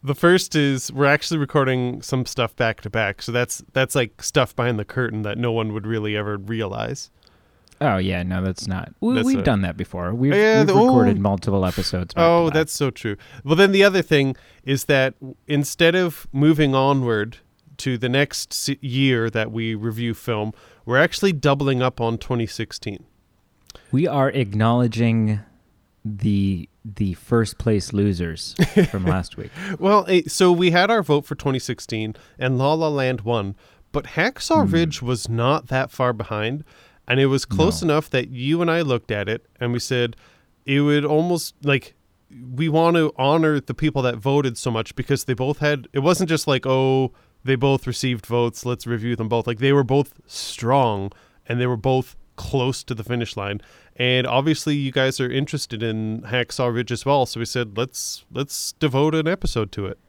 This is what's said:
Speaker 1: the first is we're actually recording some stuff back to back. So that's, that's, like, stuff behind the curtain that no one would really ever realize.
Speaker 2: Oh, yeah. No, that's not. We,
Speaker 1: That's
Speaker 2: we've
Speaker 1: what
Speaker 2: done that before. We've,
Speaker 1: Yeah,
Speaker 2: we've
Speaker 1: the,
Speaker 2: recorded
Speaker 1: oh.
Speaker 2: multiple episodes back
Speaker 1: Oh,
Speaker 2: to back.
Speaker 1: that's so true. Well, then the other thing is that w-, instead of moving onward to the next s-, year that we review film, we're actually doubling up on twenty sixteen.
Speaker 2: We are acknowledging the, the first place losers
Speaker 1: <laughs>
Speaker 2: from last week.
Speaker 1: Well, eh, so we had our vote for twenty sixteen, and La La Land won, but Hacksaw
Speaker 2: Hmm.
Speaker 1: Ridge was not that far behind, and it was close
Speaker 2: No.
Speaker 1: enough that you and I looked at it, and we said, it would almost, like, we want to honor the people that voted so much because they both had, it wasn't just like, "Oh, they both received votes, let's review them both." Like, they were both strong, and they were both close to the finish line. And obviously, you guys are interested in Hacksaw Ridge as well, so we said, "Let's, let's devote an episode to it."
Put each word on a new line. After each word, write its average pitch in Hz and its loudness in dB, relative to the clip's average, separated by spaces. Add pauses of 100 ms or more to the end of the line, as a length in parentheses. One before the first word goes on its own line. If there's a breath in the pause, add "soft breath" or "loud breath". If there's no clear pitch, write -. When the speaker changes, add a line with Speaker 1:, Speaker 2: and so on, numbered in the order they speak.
Speaker 1:
the 139 -2
first - 4
is 139 0
we're 139 0
actually 147 2
recording 127 0
some 127 -2
stuff - -4
back 113 -2
to 104 -10
back. 101 -2
So - -8
that's, 120 -2 (100)
that's, 131 0
like, 123 -2
stuff - 0
behind 120 0
the 104 -6
curtain 113 -4
that 104 -6
no 120 -2
one 110 -2
would 104 -8
really 107 -4
ever 104 -4
realize. 110 -6 (720 soft breath)
Speaker 2:
Oh, 101 2
yeah. 92 -2
No, 90 -2
that's 95 -4
not. 92 -6
We, 240 0
Speaker 1:
That's 240 2
Speaker 2:
we've 262 0
Speaker 1:
what - -2
Speaker 2:
done 107 2
that 87 -4
before. 90 -6
We've, 131 2
Speaker 1:
Yeah, 220 6
Speaker 2:
we've 214 6
Speaker 1:
the, 196 4
Speaker 2:
recorded 233 6
Speaker 1:
oh. 98 -2
Speaker 2:
multiple 98 2
episodes 90 -4
back 170 2
Speaker 1:
Oh, 170 6
Speaker 2:
to 156 2
back. - -6
Speaker 1:
that's 156 0
so 135 -2
true. 107 -6 (280 loud breath)
Well, 143 4
then 196 8
the 196 6
other 196 4
thing 135 2 (280 soft breath)
is 135 -2
that 131 2
w-, 131 -16 (120)
instead 147 2
of 180 -2
moving 147 4
onward 123 2 (400)
to 127 -2
the 123 -2
next 139 -2
s-, - -4
year 127 2
that 110 -2
we 113 -4
review 113 -4
film, 107 -4 (320 soft breath)
we're 123 2
actually 185 2
doubling 139 0
up 127 -2
on 113 0
twenty 117 -4
sixteen. - -10 (840 loud breath)
Speaker 2:
We 147 2
are 139 2
acknowledging 113 2 (640)
the, 98 0 (160)
the 101 -4
first 117 0
place 107 -2
losers 90 -2 (180)
Speaker 1:
<laughs> 190 4
Speaker 2:
from 95 -4
last 92 -2
week. - -12 (280 loud breath)
Speaker 1:
Well, 196 4
eh, 180 4
so 180 4
we 175 4
had 180 2
our 226 2
vote 147 0
for 143 -8
twenty 131 -2
sixteen, 110 -8 (240 loud breath)
and 127 0
La 135 2
La 160 0
Land 131 -2
won, 101 -2 (360 soft breath)
but 147 -4
Hacksaw 262 0
Speaker 2:
Hmm. 190 0
Speaker 1:
Ridge 165 0
was 123 -4
not 123 0
that 131 -2
far 123 -2
behind, 110 -6 (440 soft breath)
and 127 2
it 139 4
was 135 0
close 156 0
Speaker 2:
No. 160 2
Speaker 1:
enough 151 0
that 123 0
you 135 -2
and 170 0
I 165 0
looked 127 -2
at 104 -4
it, 113 -6 (140)
and 120 -2
we 120 -2
said, 120 -2 (500 soft breath)
it 139 2
would 147 2
almost, 160 0
like, 139 0 (580)
we 151 -2
want 165 4
to 156 2
honor 151 2
the - -8
people 143 -2
that 120 0
voted 135 -2
so 127 -4
much 113 -4
because 135 -2
they 131 -2
both 131 -2
had, 147 -2
it 139 0
wasn't 165 2
just 160 -2
like, 139 0
"Oh, 131 2 (320 soft breath)
they 135 2
both 135 0
received 123 -4
votes, 120 -2
let's 123 -6
review 117 -4
them 110 -6
both." 117 0
Like, 120 -4
they 135 4
were 143 4
both 135 0 (140)
strong, 113 -2 (360 soft breath)
and 120 -2
they 123 0
were 123 -2
both 127 -2 (220)
close 131 -4
to 123 -8
the 110 -12
finish 120 -6
line. 101 -6 (380 soft breath)
And 127 2
obviously, 143 0
you 139 -2
guys 131 0
are 127 -2
interested 131 -4
in 110 -4
Hacksaw 123 -2
Ridge 117 -4
as 120 -6
well, 139 2
so - -10
we 117 -4
said, 113 -6
"Let's, - -8
let's - -8
devote 147 0
an 156 -2
episode 120 -4
to 101 -6
it." - -10 (120)